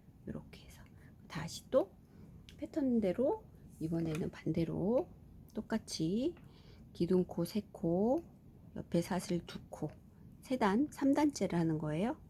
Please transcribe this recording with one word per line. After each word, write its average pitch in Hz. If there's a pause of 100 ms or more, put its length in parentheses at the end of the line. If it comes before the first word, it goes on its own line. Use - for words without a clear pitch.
(280)
요렇게 -
해서 - (440)
다시 -
또 - (680)
패턴대로 262 (360)
이번에는 160
반대로 165 (460)
똑같이 220 (580)
기둥코 175
세 208 (100)
코, 208 (500)
옆에 -
사슬 175
두 -
코, - (500)
세 -
단, 233
삼 269
단째를 277
하는 160
거예요. 156 (140)